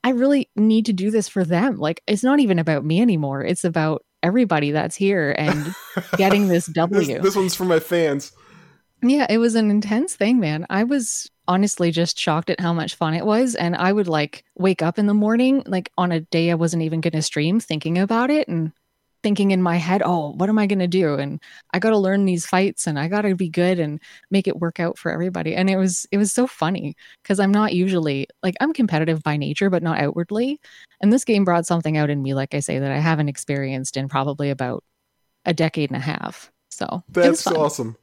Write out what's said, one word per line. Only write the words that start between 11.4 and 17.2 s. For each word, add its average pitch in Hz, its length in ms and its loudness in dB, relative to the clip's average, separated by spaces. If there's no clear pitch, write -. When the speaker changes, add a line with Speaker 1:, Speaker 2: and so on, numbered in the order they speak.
Speaker 1:
honestly 180 440 2
just 165 280 -2
shocked 170 320 -2
at - 100 -2
how 170 100 0
much 170 240 -4
fun 160 200 -2
it 170 100 -4
was. 226 300 2
And 170 200 -2
I 185 160 0
would, 202 160 0
like, 151 380 -2
wake 185 280 0
up 165 160 0
in 208 80 4
the 202 80 4
morning, 240 500 2
like, 185 320 -4
on 180 140 0
a 165 100 0
day 165 300 0
I 170 40 2
wasn't 165 280 0
even 160 180 -2
gonna 160 220 0